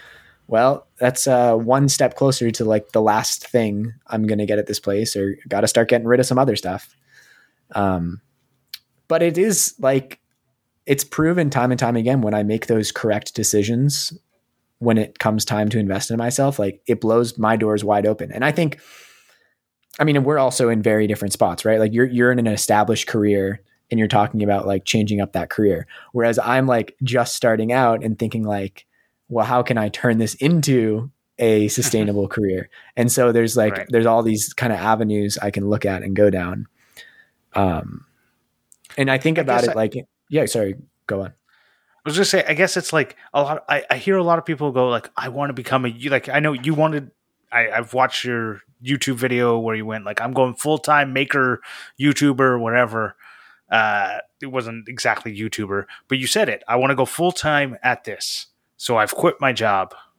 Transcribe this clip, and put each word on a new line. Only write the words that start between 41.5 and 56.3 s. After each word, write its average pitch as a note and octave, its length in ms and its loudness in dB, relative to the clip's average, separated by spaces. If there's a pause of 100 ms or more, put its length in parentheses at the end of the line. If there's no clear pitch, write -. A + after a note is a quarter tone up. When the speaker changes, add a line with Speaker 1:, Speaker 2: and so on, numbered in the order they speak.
Speaker 2:
was D3 60 -4
gonna F#3+ 80 2
say, F#3+ 240 2
I D#3 60 0
guess F3 240 0
it's, - 160 -4
like, D3+ 240 -2 (160)
a C#3+ 80 2
lot, C#3+ 260 -4
I, C#3+ 240 0
I C3+ 60 -2
hear F#3+ 180 0
a F#3 80 2
lot E3+ 160 2
of D#3+ 60 -8
people D3 260 -4
go, B2+ 160 2
like, A#2+ 300 -4
"I B2 100 -6
wanna C#3 240 -6
become C3 320 -4
a," B2 60 -4
you, A#2+ 200 -8
like, C3+ 200 -2
I C#3 100 0
know D3+ 140 2
you C3 200 -2
wanted, D3 380 0 (400)
I, A#2 180 2
I've A2+ 240 -4
watched B2+ 300 0
your A#2 380 -6 (200)
YouTube C3 340 -2
video A#2+ 440 0
where A2+ 160 -4
you A2 100 -6
went, A2 200 -10
like, G#2 160 -6
"I'm B2 100 -4
going B2+ 240 0
full-time D3 560 0
maker, C3 500 0 (380)
YouTuber," C3+ 580 2
whatever. A2+ 600 0 (520)
Uh, G#2+ 480 0 (240)
it C#3 60 -10
wasn't A2+ 420 -8
exactly A#2 480 -4
YouTuber, G2+ 480 -6 (240)
but C3+ 80 0
you C3 100 -6
said G#3+ 220 0